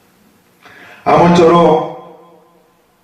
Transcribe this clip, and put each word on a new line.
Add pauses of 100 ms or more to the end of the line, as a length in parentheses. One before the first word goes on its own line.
(1040)
아무쪼록 (1080)